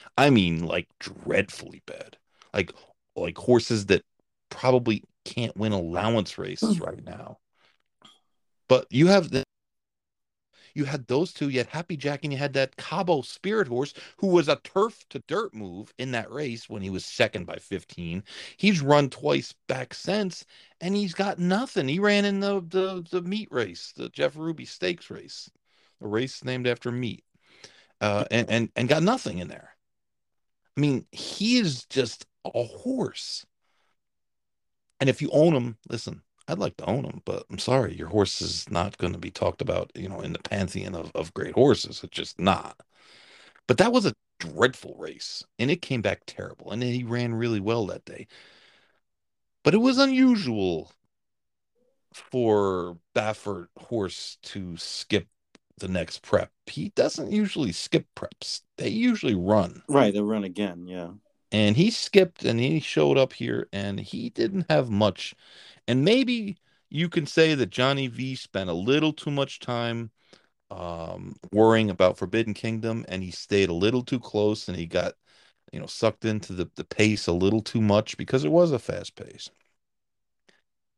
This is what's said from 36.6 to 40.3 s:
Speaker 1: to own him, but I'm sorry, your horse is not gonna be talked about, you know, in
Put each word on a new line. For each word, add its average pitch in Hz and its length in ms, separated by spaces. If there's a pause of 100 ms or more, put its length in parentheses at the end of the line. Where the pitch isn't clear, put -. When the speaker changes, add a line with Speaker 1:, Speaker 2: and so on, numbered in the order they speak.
Speaker 1:
to - 80
own 127 220
him, - 180
but 95 260
I'm 92 80
sorry, 120 360
your 80 140
horse 98 340
is 85 280
not 90 280
gonna 90 180
be 90 140
talked - 320
about, 90 320
you 92 160
know, 92 100
in - 140